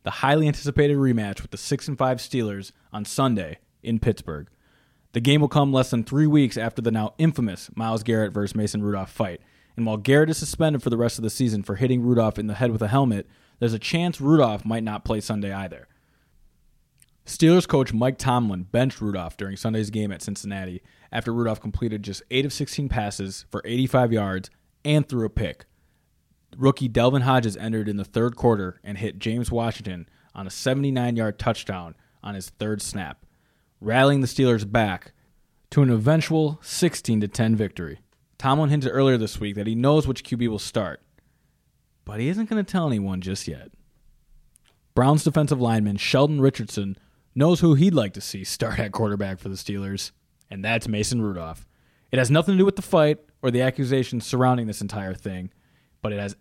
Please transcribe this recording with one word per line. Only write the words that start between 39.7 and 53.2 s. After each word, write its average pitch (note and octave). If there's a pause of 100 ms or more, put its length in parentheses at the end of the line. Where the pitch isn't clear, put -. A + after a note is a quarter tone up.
knows C#3
which C3
Q B2
B A#2+
will G#2+
start, F#2 (1040)
but G#2
he B2+
isn't G#3
gonna G#3+
tell F3+
anyone G2
just F#2+
yet. - (1200)
Browns C#3+
defensive C#3+
lineman A2+
Sheldon C#3+
Richardson G#2 (360)
knows D#3
who E3
he'd E3+
like G#2+
to G2+
see F#2+
start A#2
at G#2
quarterback G2+
for -
the F#2+
Steelers, G2 (380)
and G2
that's A2+
Mason A2
Rudolph. F2 (440)
It C3
has B2+
nothing D#3+
to F#3
do F#3+
with G3
the F#3+
fight D3+ (200)